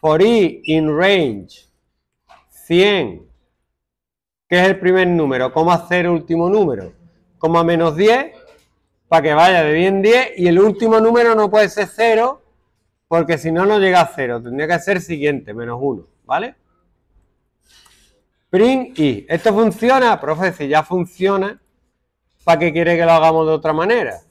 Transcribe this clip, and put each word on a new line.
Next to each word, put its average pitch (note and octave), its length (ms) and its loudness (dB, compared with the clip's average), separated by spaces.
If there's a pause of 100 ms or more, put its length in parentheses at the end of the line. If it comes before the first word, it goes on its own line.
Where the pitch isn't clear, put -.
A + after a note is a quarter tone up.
For D#3+ 200 2
i G#3 420 2
in D#3 340 -2
range D#3 680 -2 (800)
cien, E3+ 800 -2 (1200)
que F3 100 0
es F3+ 80 2
el F#3+ 140 0
primer F#3 300 2
número, C3+ 420 -2
coma E3+ 380 0
cero, F3 240 -2
último E3+ 360 -2
número, C#3 440 -2 (440)
coma E3 280 0
menos E3+ 320 -2
diez, A#3+ 360 0 (760)
para E3 120 2
que D3+ 120 -2
vaya F3 280 4
de D3+ 120 0
diez F3 160 2
en G3 120 -2
diez, A#3+ 360 2
y F3 100 0
el F3 100 4
último A3 440 2
número A#3 340 2
no G#3 140 0
puede G#3 180 2
ser G3 260 -6
cero, A3+ 480 0 (680)
porque E3 280 -2
si D#3+ 140 -6
no, F3 140 0
no G#3 120 2
llega F#3 220 2
a D#3+ 160 2
cero, A#2+ 260 -6
tendría C3 280 -6
que E3+ 100 0
ser F#3 220 -4
siguiente, D3 520 -6
menos A#2 280 -10
uno, C3+ 260 -6 (160)
¿vale? A3 320 -6 (1900)
Print B3+ 500 0
i. C3 280 -2
¿Esto F3 260 0
funciona? A3+ 640 2
Profe, D#3+ 360 -4
si D3 160 -10
ya D3+ 120 0
funciona, F#3+ 800 -4 (840)
¿para E3+ 120 4
qué E3 140 -2
quiere E3+ 240 0
que E3 80 0
lo E3 80 2
hagamos D#3+ 360 2
de D#3+ 40 0
otra D#3+ 220 -2
manera? E3 440 -2 (140)